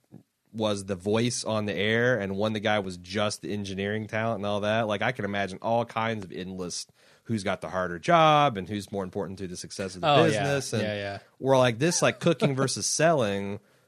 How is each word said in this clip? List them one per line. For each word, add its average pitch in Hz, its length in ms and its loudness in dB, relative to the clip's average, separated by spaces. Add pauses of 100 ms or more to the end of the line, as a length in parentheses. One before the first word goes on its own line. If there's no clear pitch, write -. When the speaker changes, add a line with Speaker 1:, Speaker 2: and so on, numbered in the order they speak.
(520)
Speaker 1:
was 107 320 -2
the 98 120 -2
voice 110 480 0
on 107 200 -2
the 104 100 -2
air 113 460 2
and 98 160 -4
one, 110 160 0
the 107 80 -2
guy 107 200 2
was 92 180 -8
just 101 420 -4
the 73 100 -8
engineering 101 580 -4
talent 113 320 -2
and 101 60 -4
all 104 140 -2
that, 107 280 0
like, 104 120 -2
I 113 120 0
can 107 120 -6
imagine 101 380 -4
all 113 240 0
kinds 113 360 -4
of 87 100 -14
endless 90 540 -8 (380)
who's 110 180 -2
got 92 200 -2
the 80 80 -8
harder 87 280 -2
job 151 600 4
and 92 100 -6
who's 101 240 -6
more 98 120 -2
important 92 340 -6
to 98 80 -8
the 90 100 -10
success 95 380 -8
of 95 80 -10
the 170 60 0
Speaker 2:
Oh, 147 80 8
yeah. - 80 8
Speaker 1:
business. 135 500 0
And 107 80 0
Speaker 2:
Yeah, 107 140 -2
yeah. 101 220 -6 (200)
Speaker 1:
we're 135 180 4
like, 127 220 4
this, 165 240 2
like, 127 180 2
cooking 165 340 2
versus 127 320 -2
<laughs> - 0 -
selling, 104 720 2 (300)